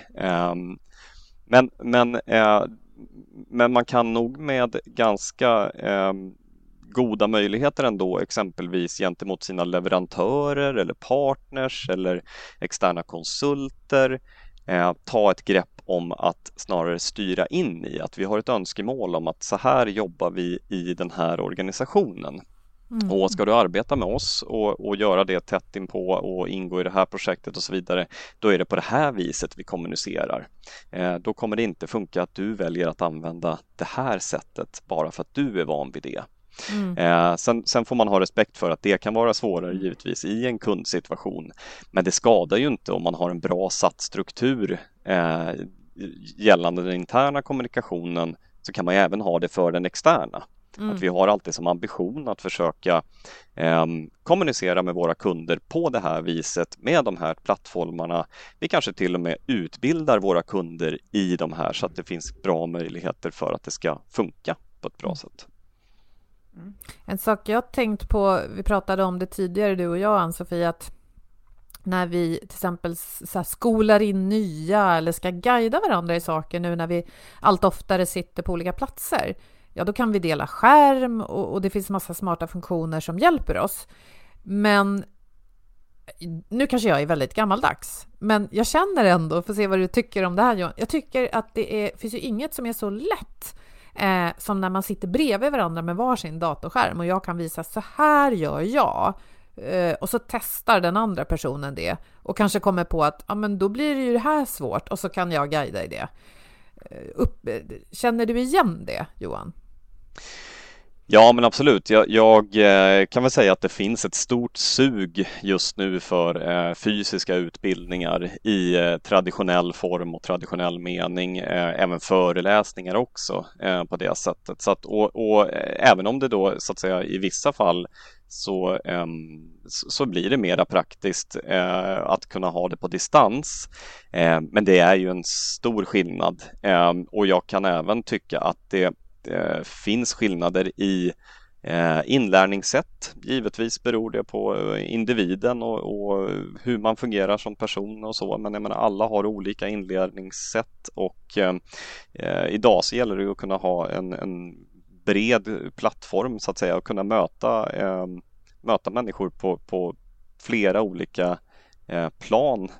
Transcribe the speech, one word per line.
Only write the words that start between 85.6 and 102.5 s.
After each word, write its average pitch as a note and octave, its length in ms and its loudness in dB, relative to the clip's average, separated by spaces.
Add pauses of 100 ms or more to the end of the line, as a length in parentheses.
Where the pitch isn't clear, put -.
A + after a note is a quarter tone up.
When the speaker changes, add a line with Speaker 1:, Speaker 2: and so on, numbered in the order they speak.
Speaker 2:
nu C4 180 0
kanske A3+ 220 2
jag C#3+ 120 4
är D3 40 0
väldigt D3 280 0
gammaldags, - 720 0 (120)
men G#3 320 2
jag A3 160 2
känner E4+ 380 4
ändå, E3+ 360 4
får G#3 120 -6
se G3+ 140 0
vad F#3+ 120 2
du F#3 80 2
tycker G3+ 360 0
om F3+ 120 -2
det G3 60 4
här, A#3+ 160 4
Johan. F3 200 -4
Jag A3 120 -4
tycker C4 460 -2
att A3 200 -4
det A3 180 -4 (120)
är, - 120 -6
finns A3 160 -10
ju B3 60 -8
inget A#3 340 -6
som B3 120 -8
är A#3 80 -4
så G#3+ 160 -4
lätt, - 640 -6 (400)
eh, F#3 320 2 (100)
som G3 240 -4
när F#3 80 -2
man F#3 140 -2
sitter F#3+ 240 -6
bredvid B3+ 440 0
varandra E3+ 300 -2
med F3 140 -4
varsin G#3 440 -2
datorskärm E3 600 -2
och E3+ 60 -4
jag F#3 180 0
kan E3+ 140 -6
visa, E3 260 -8
så - 200 -8 (120)
här D4 360 4
gör D3+ 300 -2
jag. G#3+ 520 0 (420)
Eh, E3+ 380 -2
och - 160 -6
så A#3 100 0
testar - 640 0
den F3 160 0
andra G#3 280 -2
personen C#3+ 500 -4
det E2+ 220 -4 (180)
och - 220 -8
kanske G#3 220 2